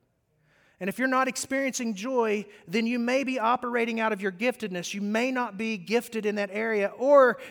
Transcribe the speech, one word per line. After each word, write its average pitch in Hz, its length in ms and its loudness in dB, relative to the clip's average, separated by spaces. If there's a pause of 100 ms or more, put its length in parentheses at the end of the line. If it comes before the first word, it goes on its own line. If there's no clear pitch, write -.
(800)
And 185 100 -6
if - 80 -6
you're 254 100 0
not 262 200 2
experiencing 262 680 -2
joy, 214 500 0 (240)
then 226 200 0
you 247 100 0
may 254 260 0
be 262 140 -2
operating 233 600 0
out 220 120 0
of 202 80 -2
your 196 120 -4
giftedness. 185 640 -4
You 202 60 -6
may 220 300 0
not 247 240 -4
be 220 220 -4
gifted 214 480 -2
in 208 100 0
that 202 160 -2
area, 214 360 0 (100)
or 262 420 6 (120)